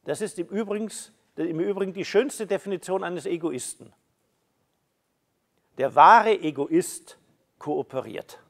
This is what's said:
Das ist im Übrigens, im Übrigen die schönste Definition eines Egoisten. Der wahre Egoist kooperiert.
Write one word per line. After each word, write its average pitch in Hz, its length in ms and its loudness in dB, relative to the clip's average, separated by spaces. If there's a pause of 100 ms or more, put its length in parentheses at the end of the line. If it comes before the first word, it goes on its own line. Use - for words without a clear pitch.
Das 143 160 -6
ist 202 180 -8
im 170 100 -8
Übrigens, 208 640 -6 (240)
im 160 240 -4
Übrigen 196 320 -2
die 175 120 -8
schönste 226 420 0
Definition 190 580 -4
eines 170 200 -6
Egoisten. 156 680 -6 (1900)
Der 127 160 -2
wahre 214 380 10
Egoist 160 880 -2 (400)
kooperiert. 131 920 -8